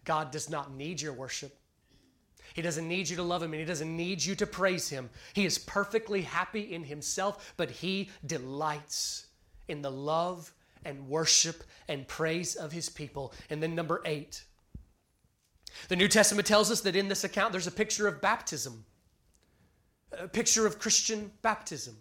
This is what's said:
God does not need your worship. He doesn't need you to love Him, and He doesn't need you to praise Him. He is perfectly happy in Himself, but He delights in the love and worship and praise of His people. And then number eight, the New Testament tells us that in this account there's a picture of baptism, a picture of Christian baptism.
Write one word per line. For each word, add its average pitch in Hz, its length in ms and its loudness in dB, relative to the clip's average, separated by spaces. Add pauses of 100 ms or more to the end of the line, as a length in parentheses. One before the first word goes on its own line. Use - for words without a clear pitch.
God 156 280 0
does 147 180 -6
not 143 240 -6
need 143 260 -6
your 147 140 -6
worship. 131 420 -8 (1000)
He 165 80 -4
doesn't 165 240 -2
need 175 200 0
you 170 100 -2
to 180 60 -2
love 175 200 0
Him, 165 100 -4
and 156 60 -4
He 156 80 -4
doesn't 160 280 -2
need 175 280 -2
you 190 100 0
to 202 140 0
praise 185 420 0
Him. 131 220 -6 (220)
He 202 120 4
is - 140 2
perfectly 202 640 0
happy 185 500 -2
in 165 100 -8
Himself, 151 720 -4
but 156 140 0
He 190 400 -2 (160)
delights 143 1000 -4 (400)
in 147 160 -6
the 139 80 -2
love 160 600 -2 (320)
and 139 240 -10
worship 160 560 4 (240)
and 139 200 -4
praise 160 480 -2
of 156 160 -8
His 165 180 -6
people. 143 440 -8 (160)
And 156 120 -2
then 165 140 0
number 170 300 0
eight, 151 380 -4 (1400)
the 185 80 0
New 185 120 8
Testament 202 400 6
tells 208 240 8
us - 100 2
that 185 140 2
in 196 120 4
this 196 160 0
account 202 280 2
there's 180 160 -2
a 170 40 -4
picture 208 360 0
of 160 140 0
baptism, 139 640 -2 (1300)
a 180 160 -10
picture 220 380 4
of 208 140 2
Christian 208 520 2 (100)
baptism. 165 600 -2